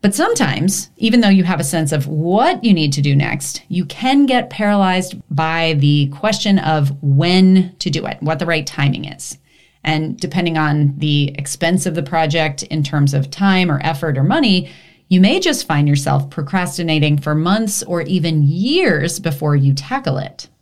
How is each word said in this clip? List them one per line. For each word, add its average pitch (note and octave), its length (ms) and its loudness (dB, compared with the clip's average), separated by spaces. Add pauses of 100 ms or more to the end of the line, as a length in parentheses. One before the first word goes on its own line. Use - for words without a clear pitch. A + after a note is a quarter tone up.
But G3 120 2
sometimes, G#3 840 -2
even A3+ 240 2
though G#3 80 4
you F#3+ 160 6
have F3 140 -2
a E3 40 -2
sense D#3+ 280 -2
of C#3+ 140 -2
what F3 580 0
you G#3+ 120 6
need D3+ 180 0
to C#3+ 80 -2
do C#3 140 2
next, B2+ 540 -2
you F3 160 -4
can C4 420 2
get B3 240 0
paralyzed F#3+ 640 0 (160)
by D#3+ 480 0
the D3 300 2
question G3+ 500 0
of D3+ 320 0 (100)
when F3+ 800 4
to - 100 -6
do D#3+ 160 -4
it, - 160 -8
what D3 160 -2
the D#3+ 80 -4
right D#3+ 220 -2
timing - 380 -2
is. - 340 -16 (440)
And D#3 320 -2
depending E3+ 440 -2
on D3 380 2
the D3 420 0
expense E3 480 -2
of E3 80 -4
the E3 80 -4
project D#3 600 -2
in D#3 200 -4
terms C#3+ 320 0
of C3+ 160 -2
time F#3 400 2
or C#3+ 120 -2
effort D#3 320 -2
or C3+ 80 0
money, G#3 460 0 (380)
you F#3 120 4
may A3 200 4
just F4 260 -2
find D3 220 0
yourself C#3+ 420 0
procrastinating D#3 880 -2
for D3+ 160 -2
months G3+ 480 0
or E3+ 220 -4
even D#3+ 400 0
years F3 760 0
before D3 360 -2
you C#3 180 2
tackle B3 460 -4
it. - 300 -14 (120)